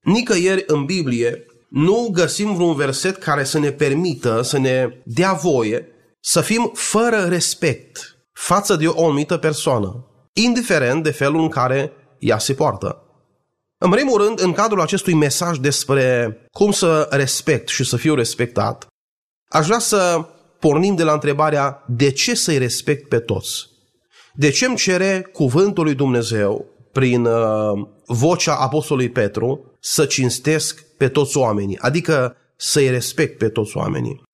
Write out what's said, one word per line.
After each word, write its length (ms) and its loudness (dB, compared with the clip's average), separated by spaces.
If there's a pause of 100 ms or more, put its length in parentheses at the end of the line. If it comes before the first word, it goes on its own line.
Nicăieri 640 2
în 180 0
Biblie 600 -2 (220)
nu 440 2
găsim 420 0
vreun 200 2
verset 420 -2
care 280 -2
să 140 -2
ne 120 2
permită, 720 0
să 160 -2
ne 460 0
dea 280 0
voie 560 0 (320)
să 200 0
fim 340 0
fără 420 0
respect 1000 -4 (140)
față 440 0
de 100 2
o 180 2
anumită 320 0
persoană, 680 -2 (260)
indiferent 680 0
de 80 0
felul 300 0
în 80 2
care 440 0 (260)
ea 200 0
se 160 -2
poartă. 480 -2 (760)
În 120 2
primul 320 2
rând, 180 0
în 120 2
cadrul 280 0
acestui 340 0
mesaj 440 0
despre 800 0 (140)
cum 200 2
să 400 2
respect 580 -2
și 160 -2
să 120 -2
fiu 180 2
respectat, 720 -2 (640)
aș 180 0
vrea 120 2
să 480 0 (340)
pornim 340 4
de 80 0
la 100 4
întrebarea 760 0
de 220 2
ce 240 -2
să-i 240 0
respect 500 -2
pe 100 0
toți. 480 -6 (680)
De 160 2
ce 160 0
îmi 100 0
cere 560 0
cuvântul 520 2
lui 100 2
Dumnezeu, 720 0 (260)
prin, 320 2
uh, 480 2 (340)
vocea 480 0
apostolului 560 -2
Petru, 680 -4
să 240 0
cinstesc 800 -2 (140)
pe 120 2
toți 280 0
oamenii, 420 0
adică 580 0 (200)
să-i 340 2
respect 480 -2
pe 100 0
toți 280 -2
oamenii? 460 -4 (120)